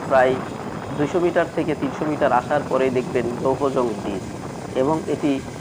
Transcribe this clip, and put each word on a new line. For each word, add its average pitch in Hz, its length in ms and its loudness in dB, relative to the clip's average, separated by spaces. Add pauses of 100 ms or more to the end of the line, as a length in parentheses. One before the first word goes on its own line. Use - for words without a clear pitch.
প্রায় 131 240 6 (640)
দুইশো 147 280 0
মিটার 170 320 2
থেকে 151 240 0
তিনশো 143 300 -4
মিটার 143 300 2
আসার 143 300 0
পরেই 131 280 2
দেখবেন 123 280 0 (180)
লৌহজং 135 420 2 (140)
ব্রিজ, 98 240 -4 (580)
এবং 156 140 2 (180)
এটি 143 160 0 (300)